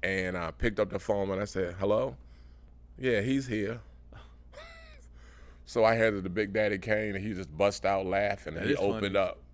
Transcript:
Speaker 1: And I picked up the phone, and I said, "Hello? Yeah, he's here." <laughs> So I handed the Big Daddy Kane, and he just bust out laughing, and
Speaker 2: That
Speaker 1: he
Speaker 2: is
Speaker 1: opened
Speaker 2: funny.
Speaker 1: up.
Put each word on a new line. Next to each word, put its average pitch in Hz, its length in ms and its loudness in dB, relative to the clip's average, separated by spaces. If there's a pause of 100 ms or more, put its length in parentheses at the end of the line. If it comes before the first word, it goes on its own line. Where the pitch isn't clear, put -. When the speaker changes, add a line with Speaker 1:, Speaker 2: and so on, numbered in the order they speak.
Speaker 1:
And 92 340 0
I 82 140 -4
picked 110 260 -2
up 101 120 2
the 98 100 -4
phone, 101 300 0
and 95 120 0
I - 20 -2
said, 92 360 -4
"Hello? 113 360 2 (800)
Yeah, 123 260 2
he's 131 260 0
here." 110 320 -2 (340)
<laughs> - 60 -16 (1500)
So 113 160 4
I 113 120 8
handed 110 260 4
the 92 80 -4
Big 92 220 -2
Daddy 104 260 2
Kane, 107 380 -2
and 98 80 -6
he 107 100 -4
just 85 220 -10
bust 98 280 2
out 98 220 2
laughing, 98 480 0
and 82 80 -6
Speaker 2:
That 104 60 -2
Speaker 1:
he 135 60 4
Speaker 2:
is - 40 -2
Speaker 1:
opened 101 360 0
Speaker 2:
funny. 98 40 4
Speaker 1:
up. 92 200 0 (140)